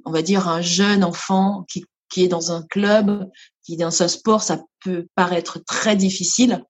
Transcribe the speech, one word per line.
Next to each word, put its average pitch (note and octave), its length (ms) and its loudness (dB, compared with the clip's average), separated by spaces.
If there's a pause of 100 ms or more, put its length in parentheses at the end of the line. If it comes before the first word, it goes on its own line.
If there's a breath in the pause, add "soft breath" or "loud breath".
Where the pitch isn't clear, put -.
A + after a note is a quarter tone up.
on D#3+ 80 -6
va D#3+ 100 0
dire, F#3 260 0
un E3+ 140 -2
jeune G3 400 2
enfant F#3+ 680 0
qui, - 160 -10 (240)
qui F#3 140 -2
est F3+ 60 4
dans E3+ 240 -4
un E3+ 100 -6
club, G3+ 680 0 (360 loud breath)
qui E3+ 100 -12
est D#3+ 40 -6
dans E3+ 220 -2
un E3+ 80 2
sport, G#3+ 360 0
ça D#3+ 180 -2 (220)
peut F3 320 -6
paraître F3 480 0
très - 320 0
difficile F#3+ 720 0